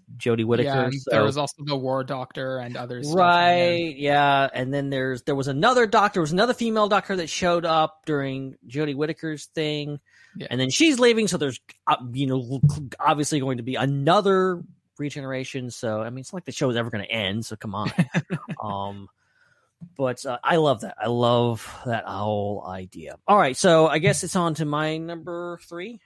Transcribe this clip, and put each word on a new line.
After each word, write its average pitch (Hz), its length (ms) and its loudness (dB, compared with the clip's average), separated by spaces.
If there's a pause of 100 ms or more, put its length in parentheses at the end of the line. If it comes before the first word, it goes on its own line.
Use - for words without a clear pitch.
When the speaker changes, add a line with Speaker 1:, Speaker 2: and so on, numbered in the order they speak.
(160)
Speaker 1:
Jodie 117 280 0
Whittaker, 120 240 2
Speaker 2:
Yeah, 131 160 0
and 135 100 -2
Speaker 1:
so 127 160 -8
Speaker 2:
there 110 140 4
was 139 120 0
also 143 280 -6
the 143 120 -2
War 131 280 -2
Doctor 131 540 -8
and 123 180 -8
other 123 260 -8
stuff 147 80 -6
in 165 60 0
there. 180 100 6
Speaker 1:
Right, 175 680 4
yeah. 143 580 4
And 127 180 -2
then 139 180 -2
there's, 131 320 -2
there 147 120 -2
was 135 140 -2
another 220 400 4
Doctor, 208 300 4
there 170 40 2
was 151 100 0
another 233 220 2
female 220 340 0
Doctor 196 280 0
that 165 120 -4
showed 175 360 0
up 160 420 0
during 135 480 -4 (140)
Jodie 143 260 -2
Whittaker's 151 520 -6
thing. 147 520 -4 (380)
Speaker 2:
Yeah. - 140 -12
Speaker 1:
And 127 100 -2
then 131 100 0
she's 285 300 4
leaving, 226 260 6
so 180 100 -2
there's, 139 220 -2 (300)
uh, 151 80 4 (160)
you 135 160 -2
know, 131 320 -2 (400)
obviously 147 400 0
going 131 160 -2
to 117 80 -8
be 127 100 -6
another 175 880 2 (340)
regeneration. 131 760 -8
So, 110 280 -4
I 113 100 -6
mean, 131 100 -10
it's - 120 -16
not 190 60 -12
like 170 60 -14
the - 80 -10
show 135 180 0
is 117 60 0
ever 117 140 -2
gonna 101 140 -6
end, 110 400 -2
so 110 120 -10
come 101 180 -10
on. 101 220 -4
Speaker 2:
<laughs> 175 60 2 (600)
Speaker 1:
Um, 101 460 -8 (880)
but, 127 280 -4
uh, 123 200 -6
I 165 120 2
love 147 260 2
that. 101 200 -12
I 110 60 -2
love 120 600 2 (160)
that 113 200 -4
whole 101 600 -4
idea. 90 520 -12 (100)
All 202 100 6
right, 143 200 4
so 160 320 6
I 147 100 2
guess 151 240 2
it's 185 140 -4
on 170 180 2
to 156 100 -2
my 156 340 -2
number 170 600 -10 (100)
three. 185 380 -14